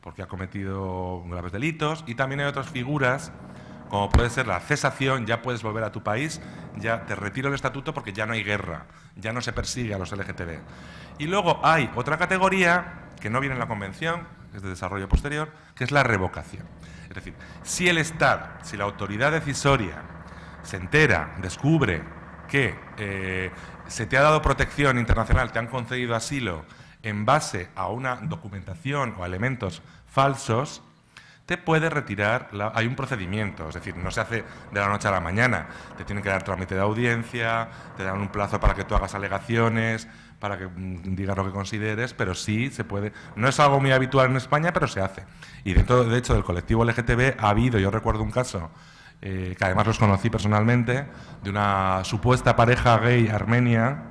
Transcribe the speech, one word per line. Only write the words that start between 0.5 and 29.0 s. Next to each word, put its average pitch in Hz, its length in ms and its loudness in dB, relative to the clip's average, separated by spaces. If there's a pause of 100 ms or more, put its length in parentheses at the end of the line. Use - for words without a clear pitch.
graves 87 240 -8
delitos, 160 540 -4
y 117 80 -8
también 135 260 -4
hay 143 60 -2
otras 139 240 -4
figuras, 131 640 0 (580)
como 101 220 0
puede 120 180 4
ser 127 160 0
la 92 140 0
cesación, 135 680 0
ya 117 160 0
puedes 120 220 -4
volver 110 200 -4
a 104 80 -4
tu 107 120 -10
país, 127 360 -2 (380)
ya 113 300 -2
te 104 80 -4
retiro 104 340 -4
el 139 60 -2
estatuto 135 360 -4
porque 120 220 -8
ya 107 140 -2
no 117 60 -4
hay 110 100 -2
guerra, 92 420 -2 (300)
ya 110 180 -6
no 123 80 -4
se 123 100 -4
persigue 117 440 -4
a - 20 -4
los 90 160 -6
L 98 100 -6
G 90 120 -8
T 90 100 -6
B. 80 140 -8 (580)
Y 147 80 -6
luego 175 380 2
hay 147 320 6
otra 143 240 -2
categoría 180 920 2 (100)
que 107 120 -4
no 123 80 2
viene 135 160 -2
en 123 40 -4
la 113 80 -2
convención, 151 600 -4 (260)
es 104 80 -12
de 95 80 -6
desarrollo 95 400 -6
posterior, 147 400 0 (240)
que - 100 -4
es 123 80 -2
la 143 120 6
revocación. 92 640 0 (420)
Es - 60 -14
decir, - 180 -14 (300)
si - 260 2
el 170 80 4
Estado, 147 500 2 (140)
si - 160 -10
la 101 60 -2
autoridad 104 480 -2
decisoria 135 720 0 (580)
se - 160 -10
entera, 90 640 4
descubre 98 640 2 (440)
que, 123 300 0 (200)
eh, 95 520 -4 (380)
se - 180 -4
te 127 120 2
ha 139 40 8
dado 151 220 6
protección 135 560 2
internacional, 117 520 4
te - 60 -4
han 117 100 -4
concedido 123 480 -2
asilo 110 480 -2 (380)
en 107 240 -4
base 127 500 0
a 92 120 -4
una 123 300 -4
documentación 101 1000 -6